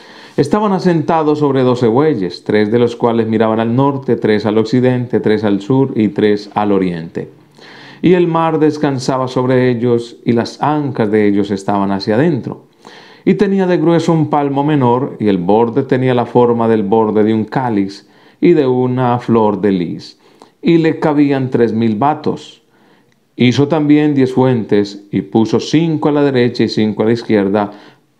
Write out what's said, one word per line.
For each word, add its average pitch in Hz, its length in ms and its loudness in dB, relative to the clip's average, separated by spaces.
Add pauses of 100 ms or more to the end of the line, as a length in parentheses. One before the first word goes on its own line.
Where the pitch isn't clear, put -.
(340)
Estaban 208 380 0
asentados 160 680 0
sobre 135 220 2
doce 123 240 2
bueyes, 117 560 0
tres 107 300 0
de 120 60 4
los 117 180 0
cuales 113 320 0
miraban 110 320 0
al 117 160 -2
norte, 135 400 0
tres 107 300 0
al 107 100 0
occidente, 123 640 0
tres 107 240 0
al 101 160 0
sur 131 340 0
y 107 140 2
tres 104 460 -2
al 104 180 0
oriente. 87 580 -4 (680)
Y 170 140 4
el 175 140 2
mar 165 300 0
descansaba 139 680 -2
sobre 127 420 0
ellos, 120 540 -2
y 120 80 0
las 117 300 -4
ancas 135 480 -2
de 107 180 2
ellos 101 220 0
estaban 101 420 -2
hacia 98 220 -2
adentro. 127 500 -2 (640)
Y 196 80 4
tenía 196 320 0
de 180 100 2
grueso 165 360 2
un 156 180 0
palmo 139 340 0
menor, 135 560 0
y 107 80 0
el 98 80 2
borde 113 460 0
tenía 131 320 0
la 120 100 0
forma 117 420 2
del 110 160 0
borde 107 420 0
de 110 100 2
un 107 100 -2
cáliz 107 640 -4 (320)
y 175 140 4
de 151 120 2
una 127 520 0
flor 107 420 0
de 98 120 0
lis. 87 460 -6 (440)
Y 170 160 4
le 160 200 0
cabían 143 520 0
tres 117 240 0
mil 113 220 0
batos. 139 640 -4 (760)
Hizo 123 320 2
también 151 460 2
diez 131 180 0
fuentes, 113 800 0
y 98 100 -2
puso 113 400 0
cinco 156 480 -2
a 147 40 0
la 147 100 0
derecha 123 420 0
y 107 60 -2
cinco 107 320 -2
a 107 40 0
la 113 60 2
izquierda, 104 600 0 (460)